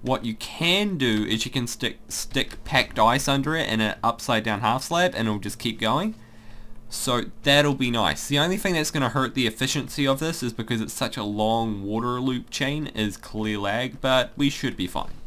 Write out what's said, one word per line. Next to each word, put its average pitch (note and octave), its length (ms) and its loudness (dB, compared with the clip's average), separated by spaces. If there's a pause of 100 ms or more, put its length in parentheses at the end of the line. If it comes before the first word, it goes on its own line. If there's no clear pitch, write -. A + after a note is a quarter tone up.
what B2 220 0
you A2 100 -2
can F#3 640 0
do A2 280 4
is A2+ 180 0
you B2 80 -6
can A#2+ 160 0
stick, - 300 -4 (100)
stick - 560 -4
packed - 340 2
ice A#2 300 6
under C#3 260 2
it D#3+ 140 0
and A2 120 0
an G#2+ 220 2
upside A2+ 400 0
down G#2+ 200 0
half A#2 200 2
slab, F3 320 2
and A2+ 140 0
it'll G#2 100 0
just G2+ 220 -6
keep A2 180 -2
going. D3 380 2 (720)
So A#2+ 380 0 (180)
that'll C#3+ 320 6
be B2 160 0
nice. F#2+ 340 0
The C#3+ 140 2
only F3+ 160 2
thing G3 180 0
that's D3+ 160 0
gonna C3 200 0
hurt C3 260 0
the B2+ 100 2
efficiency C3+ 600 0
of C3+ 100 2
this D#3+ 240 -2
is A#2+ 100 -2
because A2+ 280 -2
it's G#2+ 120 -4
such A#2 240 -4
a A#2 60 -4
long G#2+ 600 0
water A#2+ 360 -2
loop B2+ 300 -2
chain C#3+ 380 -2
is G#2 280 -2
clear G#2+ 420 -4
lag, A2 420 -2
but C3 360 2
we C#3 140 4
should B2 260 -4
be F2 120 -2
fine. - 240 -4 (140)